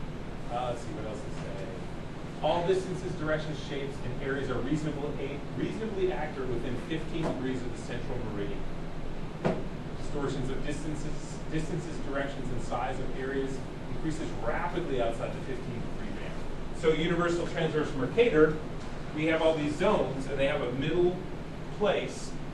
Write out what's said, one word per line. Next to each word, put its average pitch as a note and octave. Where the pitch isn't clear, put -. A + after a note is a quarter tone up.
Uh, B2
let's B2
see, -
what -
else G#2
to -
say? -
"All F3
distances, F3+
directions, D#3
shapes, C3+
and -
areas C3+
are D#3+
reasonable, C#3+
a-, C#3
reasonably F#3+
accurate -
within B2
fifteen D#3+
degrees B2+
of B2
the -
central A#2+
meridian. G2+
Distortions B2+
of B2
distances, -
distances, D#3
directions, C#3
and A#2+
size B2+
of B2+
areas C3+
increases -
rapidly -
outside -
the -
fifteen -
degree -
band." -
So D#3
universal E3+
transverse D3+
Mercator, D#3
we D3+
have D#3+
all D#3+
these D3
zones, -
and C#3
they C#3
have C#3+
a -
middle E3+
place, -